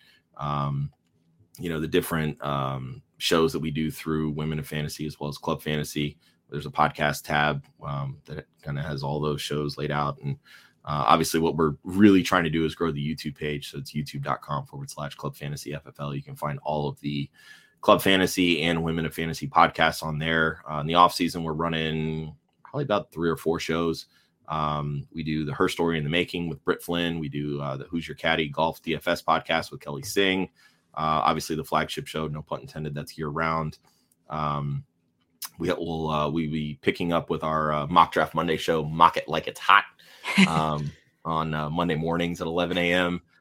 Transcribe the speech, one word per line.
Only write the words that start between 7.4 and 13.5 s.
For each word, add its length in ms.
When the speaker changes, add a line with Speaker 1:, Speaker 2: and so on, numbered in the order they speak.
Speaker 1:
um, 420
that 200
kinda 180
has 220
all 160
those 220
shows 360
laid 140
out. 300
And, 160
uh, 200
obviously 360
what 160
we're 260
really 400
trying 220
to 60
do 140
is 120
grow 160
the 120
YouTube 300
page. 360